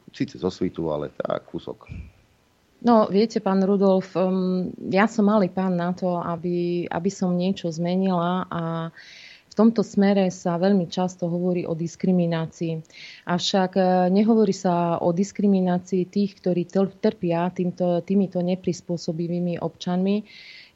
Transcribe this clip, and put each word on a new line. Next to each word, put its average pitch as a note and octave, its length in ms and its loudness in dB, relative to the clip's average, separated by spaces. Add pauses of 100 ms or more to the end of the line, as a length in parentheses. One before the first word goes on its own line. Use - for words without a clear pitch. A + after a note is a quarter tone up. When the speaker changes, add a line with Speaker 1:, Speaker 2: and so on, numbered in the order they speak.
(100)
Speaker 1:
Sice - 320 -8
zo F#2 80 -2
Svitu, E2+ 400 -6
ale D2 240 -6
tak, - 340 -6
kúsok. - 380 -12 (1000)
Speaker 2:
No, A#3 240 4
viete, G#3+ 320 0
pán F#3+ 240 2
Rudolf, F#3+ 480 2
um, F#3 560 0 (240)
ja F#3+ 160 4
som G#3 160 0
malý G3+ 240 4
pán F#3 240 -2
na F3 240 -2
to, F3+ 240 -2
aby, F3 640 -4
aby E3+ 240 -4
som F#3+ 240 -2
niečo F3 400 -2
zmenila F3+ 800 0
a E3+ 100 -6 (920)
v G#3 80 2
tomto A3+ 240 4
smere G3 480 2
sa F3 240 -2
veľmi F#3 320 2
často F3+ 400 -2
hovorí F3+ 320 0
o E3 160 -4
diskriminácii. E3 1040 -2 (480)
Avšak, F#3 480 0
e, F#3+ 40 4 (280)
nehovorí G#3+ 400 4
sa E3+ 480 0
o F3 160 0
diskriminácii F#3 960 0
tých, G3+ 320 -2
ktorí F3+ 240 0
tl-, F#3+ 240 0
trpia F3 640 -2
týmto, F3 480 -2
týmito F#3+ 400 0
neprispôsobivými F3 1200 -4
občanmi, F#3 640 -2 (500)